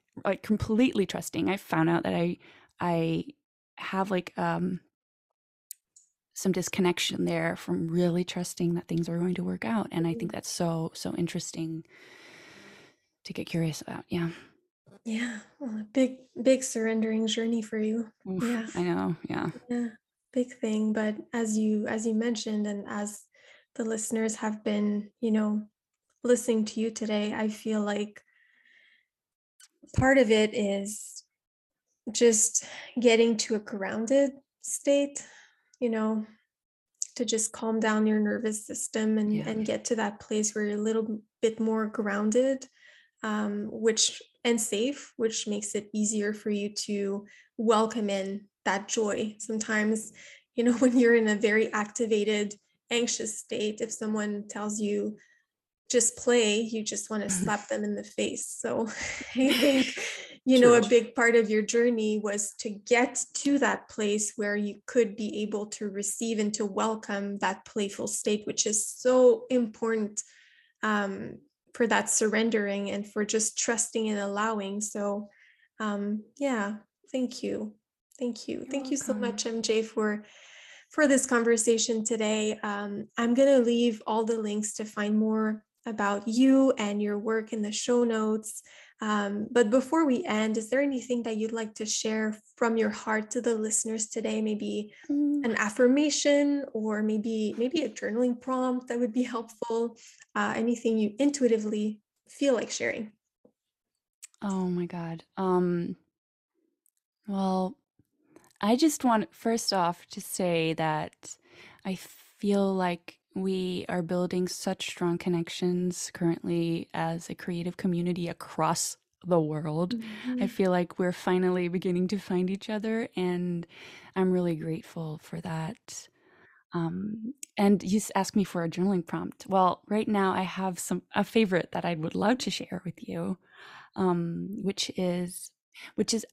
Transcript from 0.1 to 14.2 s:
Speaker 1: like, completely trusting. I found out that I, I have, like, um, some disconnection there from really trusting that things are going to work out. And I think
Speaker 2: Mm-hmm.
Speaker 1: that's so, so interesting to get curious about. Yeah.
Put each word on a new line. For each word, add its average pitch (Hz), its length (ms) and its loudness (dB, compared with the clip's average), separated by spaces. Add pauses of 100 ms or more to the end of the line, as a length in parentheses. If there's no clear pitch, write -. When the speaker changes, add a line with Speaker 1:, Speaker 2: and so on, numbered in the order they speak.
Speaker 1:
like, 196 180 -2
completely 214 640 2
trusting. 170 440 -4
I 196 60 0
found 165 340 2
out 170 140 2
that 185 100 0
I, 175 240 0 (420)
I 165 440 0 (540)
have, 196 320 -4
like, 180 280 -2
um, 175 420 -2 (1500)
some - 180 0
disconnection 180 720 0
there 170 320 -2
from 175 320 -4
really 175 360 2
trusting 175 500 -2
that 175 140 -6
things 170 200 -2
are 170 100 -4
going 180 160 0
to 180 100 -4
work 185 200 -6
out. 226 280 -2
And 170 140 0
I 165 80 0
think 175 160 -6
Speaker 2:
Mm-hmm. - 60 -8
Speaker 1:
that's - 140 -10
so, 165 440 -2
so - 200 -6
interesting 165 680 -6 (1400)
to - 80 -14
get - 140 -8
curious 165 340 -2
about. - 280 -12
Yeah. 170 220 -2 (760)